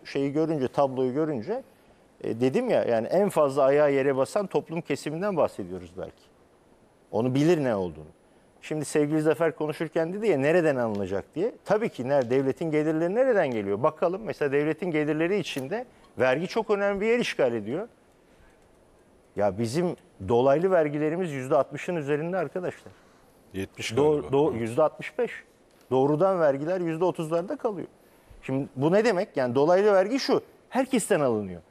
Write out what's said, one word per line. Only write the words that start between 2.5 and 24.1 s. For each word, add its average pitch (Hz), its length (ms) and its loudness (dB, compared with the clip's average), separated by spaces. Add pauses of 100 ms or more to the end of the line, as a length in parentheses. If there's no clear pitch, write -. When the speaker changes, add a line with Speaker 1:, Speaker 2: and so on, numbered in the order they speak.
Speaker 1:
ya, 127 140 2
yani 113 240 0
en 190 220 2
fazla 143 340 2
ayağı 143 300 4
yere 135 240 2
basan 185 300 -2
toplum 160 340 -4
kesiminden 160 560 -4
bahsediyoruz 92 600 -4
belki. - 260 -14 (880)
Onu 127 240 0
bilir 156 280 4
ne 120 120 2
olduğunu. 82 300 -6 (560)
Şimdi 151 240 -6
sevgili 151 360 0
Zafer 156 340 2
konuşurken 160 580 -4
dedi 208 140 -4
ya, 165 100 4
"Nereden 156 380 4
alınacak?" 101 500 -2 (100)
diye. 202 160 -2 (140)
Tabii 214 240 0
ki - 200 -10
ner-, 135 200 2
devletin 135 420 0
gelirleri 160 440 0
nereden 220 360 2
geliyor? 101 320 -2
Bakalım. 175 420 0
Mesela 143 260 -2
devletin 151 400 0
gelirleri 151 480 0
içinde 165 460 -8 (340)
vergi 131 280 2
çok 220 220 -4
önemli 202 320 0
bir 214 60 -2
yer 240 120 2
işgal 135 340 0
ediyor. 120 340 -6 (1500)
Ya 98 220 0
bizim 135 380 -2 (320)
dolaylı 139 440 4
vergilerimiz 156 600 0
yüzde 135 240 -2
altmışın 147 400 -2
üzerinde 151 420 -2
arkadaşlar. 156 560 -8 (600)
Speaker 2:
Yetmiş - 380 -8
Speaker 1:
Do-, 147 300 2